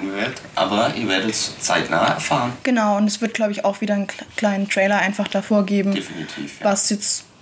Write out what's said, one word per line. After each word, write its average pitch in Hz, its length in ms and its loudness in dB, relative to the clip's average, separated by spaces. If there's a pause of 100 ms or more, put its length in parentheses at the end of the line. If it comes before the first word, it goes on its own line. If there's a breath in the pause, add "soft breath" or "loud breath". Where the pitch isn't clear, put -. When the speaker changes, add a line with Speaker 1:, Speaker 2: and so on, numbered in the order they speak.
(160)
Speaker 1:
wird, 113 260 -4 (140)
aber 104 400 2
ihr 117 120 -2
werdet 98 220 0
es - 300 0
zeitnah 85 560 2
erfahren. 123 380 0 (100)
Speaker 2:
Genau, 214 340 2
und 208 80 4
es 208 160 0
wird, 220 140 -2
glaub 214 160 0
ich, 208 140 -2
auch 202 160 -2
wieder 208 120 0
einen 202 140 0
kle-, - 180 -10 (100)
kleinen 196 320 2
Trailer 202 300 2
einfach 196 300 0
davor 202 380 2
geben, 196 280 2
Speaker 1:
Definitiv, - 680 -8
ja. - 60 0
Speaker 2:
was 202 240 2
jetzt - 360 0 (160)